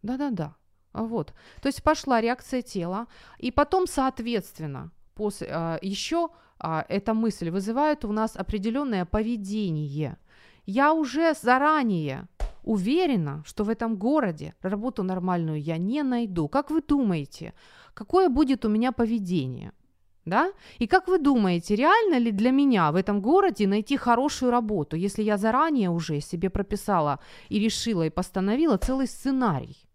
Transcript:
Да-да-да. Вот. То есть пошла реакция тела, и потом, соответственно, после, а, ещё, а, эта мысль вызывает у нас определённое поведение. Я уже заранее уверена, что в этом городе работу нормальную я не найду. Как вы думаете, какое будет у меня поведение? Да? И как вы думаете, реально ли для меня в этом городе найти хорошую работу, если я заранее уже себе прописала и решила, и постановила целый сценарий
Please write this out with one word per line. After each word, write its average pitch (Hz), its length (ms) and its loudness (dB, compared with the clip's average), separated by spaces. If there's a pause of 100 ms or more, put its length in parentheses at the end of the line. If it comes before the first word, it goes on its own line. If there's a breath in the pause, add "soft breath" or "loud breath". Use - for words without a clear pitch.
Да-да-да. 233 540 -4 (360)
Вот. 220 420 -6 (260 loud breath)
То - 80 0
есть - 140 -6
пошла 277 380 2
реакция 247 420 -2
тела, 180 440 -6 (320 loud breath)
и 247 120 -4
потом, 349 360 2
соответственно, 185 1040 -4 (240)
после, - 360 -6
а, 165 320 -4
ещё, 311 480 -2 (280 soft breath)
а, 160 300 -4
эта 202 260 -2
мысль 220 360 -2
вызывает 233 540 -2
у 208 80 -4
нас 220 240 -2
определённое 220 680 -2
поведение. 190 1120 -4 (500 soft breath)
Я 269 260 2
уже 311 420 2
заранее 240 920 0 (340)
уверена, 208 840 0
что - 200 -4
в 202 40 -2
этом 226 280 -2
городе 190 680 0
работу 208 400 -4
нормальную 175 580 -2
я 160 180 -4
не 220 240 -2
найду. 226 460 -2
Как 285 220 -2
вы 320 100 2
думаете, 196 720 -2 (420 soft breath)
какое 359 340 2
будет 262 360 2
у 226 40 2
меня 226 240 2
поведение? 175 800 -2 (520)
Да? 262 280 2 (260 loud breath)
И 233 80 -2
как 370 220 4
вы 370 100 4
думаете, 208 560 2
реально 339 440 4
ли 233 120 2
для 214 220 2
меня 247 400 4
в 165 40 2
этом 202 240 0
городе 285 460 4
найти 208 300 0
хорошую 247 560 2
работу, 214 440 -2
если 196 280 -2
я 208 120 2
заранее 226 540 2
уже 160 300 -2
себе 175 280 -4
прописала 196 680 0 (300 loud breath)
и 208 100 0
решила, 208 480 0
и 160 40 0
постановила 202 640 0
целый 262 320 0
сценарий 208 680 -2 (180)